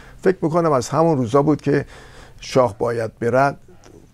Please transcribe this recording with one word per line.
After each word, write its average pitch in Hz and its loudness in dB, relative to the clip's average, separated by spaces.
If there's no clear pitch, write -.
فکر 185 0
می‌کنم 165 0
از 127 -2
همون 160 2
روزا 127 0
بود 147 0
که 143 -2
شاه 120 0
باید 117 -4
بره 131 0